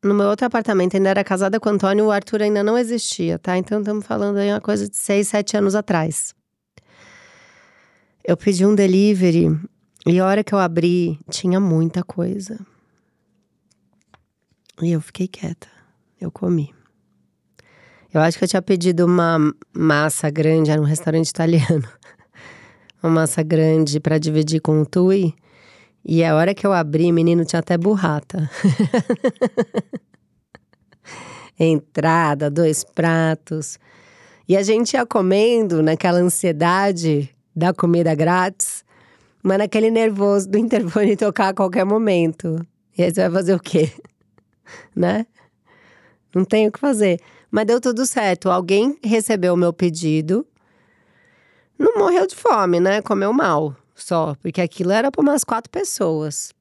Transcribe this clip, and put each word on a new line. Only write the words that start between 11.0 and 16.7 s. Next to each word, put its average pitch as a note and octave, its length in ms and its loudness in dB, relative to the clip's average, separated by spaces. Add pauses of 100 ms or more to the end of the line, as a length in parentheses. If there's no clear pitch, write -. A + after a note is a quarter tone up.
tinha F3+ 280 0
muita E3 460 0
coisa. F#3+ 560 -8 (2250)
E E3+ 100 0
eu D#3+ 80 -2
fiquei - 260 -8
quieta, - 400 -12 (540)
eu F3 100 -10
comi. E3+ 420 -4 (1400)